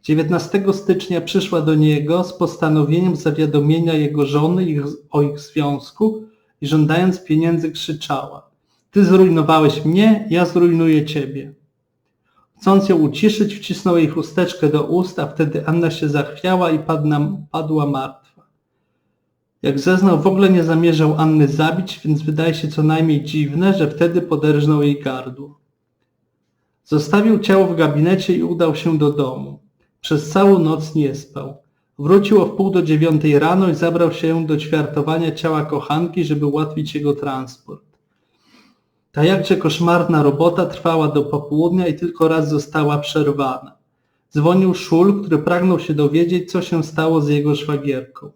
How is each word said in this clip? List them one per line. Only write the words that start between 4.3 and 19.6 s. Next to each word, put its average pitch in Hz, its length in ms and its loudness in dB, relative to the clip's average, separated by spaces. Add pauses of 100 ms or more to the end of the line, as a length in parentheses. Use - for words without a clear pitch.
ich, 151 200 -2 (280)
o 147 100 0
ich 143 180 -2
związku 156 840 -4 (380)
i 143 60 -6
żądając 160 560 2
pieniędzy 160 480 0
krzyczała: - 800 -10 (420)
„Ty 202 140 4
zrujnowałeś 160 800 4
mnie, 202 440 4
ja 170 160 2
zrujnuję 165 600 2
ciebie”. 139 480 -8 (1040)
Chcąc 196 320 2
ją 180 60 4
uciszyć, 202 600 0
wcisnął 175 420 -2
jej 160 100 4
chusteczkę 160 640 -2
do 147 140 2
ust, 180 360 -2
a 165 80 -4
wtedy 151 400 -4
Anna 165 240 0
się 151 180 -4
zachwiała 170 640 -2
i 156 80 0
padna-, 151 580 -2 (140)
padła 156 340 -2
martwa. 139 640 -10 (1120)